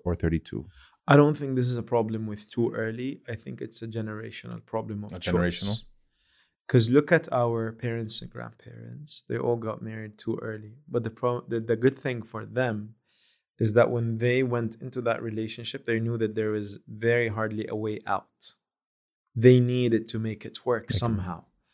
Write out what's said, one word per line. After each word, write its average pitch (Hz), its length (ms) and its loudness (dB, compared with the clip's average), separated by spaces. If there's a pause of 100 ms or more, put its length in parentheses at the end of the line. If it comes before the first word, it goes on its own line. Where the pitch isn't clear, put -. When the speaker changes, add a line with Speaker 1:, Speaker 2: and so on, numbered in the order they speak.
Speaker 1:
or 87 100 0
thirty-two. 80 500 -2 (400)
Speaker 2:
I 143 120 8
don't 147 200 6
think 139 200 -4
this 123 100 2
is 123 80 -2
a 117 80 -4
problem 110 440 0
with 104 220 -10
too 117 240 0
early. 113 540 -6
I 117 80 -8
think 123 260 -12
it's 113 200 -10
a 117 60 -10
generational 110 760 -8
problem 107 380 -6
of 101 80 -12
Speaker 1:
A 90 80 -10
Speaker 2:
choice. 87 140 -2
Speaker 1:
generational? 87 480 0 (840)
Speaker 2:
'Cause 117 240 6
look 147 200 4
at 160 220 2
our 117 380 0
parents 117 500 -4
and 120 100 -14
grandparents. 117 960 -12
They 120 120 -2
all 120 180 2
got 110 240 -6
married 110 380 -12
too 113 200 -4
early. 107 340 -10 (140)
But 120 160 -2
the 110 60 -4
pro-, 123 380 -2
the, 117 120 -2
the 113 160 0
good 127 220 2
thing 123 240 -6
for 107 240 -10
them 110 480 -2 (640)
is 110 160 2
that 117 160 8
when 117 300 -2
they 123 240 4
went 120 380 -2
into 127 200 -8
that 117 220 0
relationship, 110 640 -6
they 113 120 2
knew 117 200 0
that 107 160 0
there 110 160 0
was 104 260 -4 (100)
very 117 400 2
hardly 107 400 -2
a - 80 -4
way 107 300 -4
out. - 480 -6 (840)
They 123 240 10
needed 120 500 2
to 113 100 -6
make 110 260 -6
it - 200 -14
work 117 200 0
Speaker 1:
Okay. - 120 0
Speaker 2:
somehow. 92 460 0 (300)